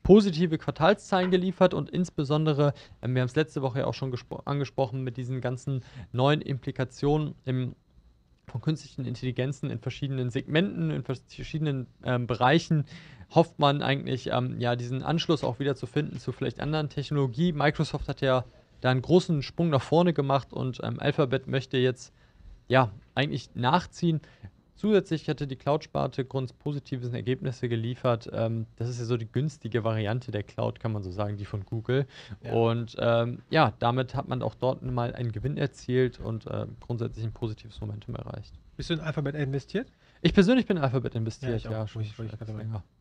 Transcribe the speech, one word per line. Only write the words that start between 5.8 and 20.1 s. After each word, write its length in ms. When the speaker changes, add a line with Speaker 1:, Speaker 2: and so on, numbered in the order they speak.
Speaker 1:
neuen 300
Implikationen 960
im, 300
von 120
künstlichen 420
Intelligenzen 680
in 100
verschiedenen 500
Segmenten, 600
in 140
vers-, 240
verschiedenen, 580
ähm, 240
Bereichen, 580
hofft 240
man 220
eigentlich, 500
ähm, 280
ja, 180
diesen 260
Anschluss 400
auch 160
wieder 160
zu 100
finden 320
zu 140
vielleicht 300
anderen 280
Technologie. 640
Microsoft 560
hat 140
ja 240
da 120
einen 100
großen 400
Sprung 280
nach 120
vorne 320